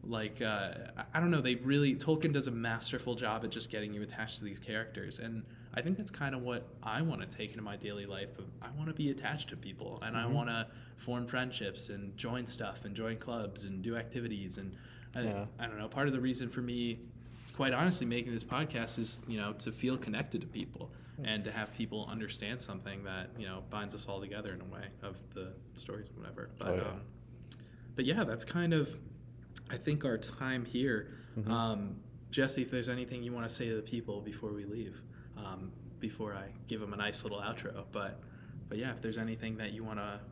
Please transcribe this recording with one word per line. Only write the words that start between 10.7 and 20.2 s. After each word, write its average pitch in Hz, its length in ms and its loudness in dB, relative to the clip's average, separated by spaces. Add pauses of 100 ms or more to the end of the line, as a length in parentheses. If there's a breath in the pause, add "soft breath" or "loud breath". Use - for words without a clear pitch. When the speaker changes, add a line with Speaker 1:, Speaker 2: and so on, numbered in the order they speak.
Speaker 1:
form 123 300 0
friendships 127 640 0
and 101 280 -6
join 120 300 0
stuff 107 380 -4
and 101 100 -4
join 110 220 0
clubs 104 480 -2
and 95 180 -2
do 113 140 2
activities. 113 600 -2
And 95 180 -6 (360 loud breath)
I, 123 100 0
Speaker 2:
Yeah. 104 240 2 (120)
Speaker 1:
I 120 80 0
don't 110 100 -4
know, 107 120 -2
part 139 180 4
of 143 60 6
the 131 80 4
reason 123 300 2
for - 100 0
me, 120 400 2 (560 loud breath)
quite 135 160 6
honestly, 135 340 8
making 120 260 2
this 113 120 0
podcast 120 560 2
is, 113 260 -2
you 113 120 0
know, 104 160 0
to - 180 -4
feel 127 260 2
connected 110 420 0